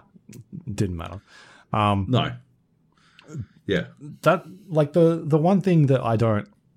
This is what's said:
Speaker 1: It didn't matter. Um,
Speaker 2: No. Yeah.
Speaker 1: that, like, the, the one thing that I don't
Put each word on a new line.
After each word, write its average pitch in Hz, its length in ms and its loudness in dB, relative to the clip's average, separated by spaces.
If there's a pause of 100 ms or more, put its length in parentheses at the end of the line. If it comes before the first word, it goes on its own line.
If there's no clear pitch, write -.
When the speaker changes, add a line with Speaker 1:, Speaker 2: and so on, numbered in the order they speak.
(680)
Speaker 1:
It 104 100 -10
didn't 90 200 -4
matter. 85 240 -12 (540)
Um, 101 340 0
Speaker 2:
No. 98 240 0 (1300)
Yeah. 92 200 -2 (360)
Speaker 1:
that, 165 220 2 (240)
like, 151 260 0
the, 165 300 4
the 160 140 0
one 180 220 2
thing 165 260 4
that 131 180 2
I 117 120 0
don't 110 320 0 (280)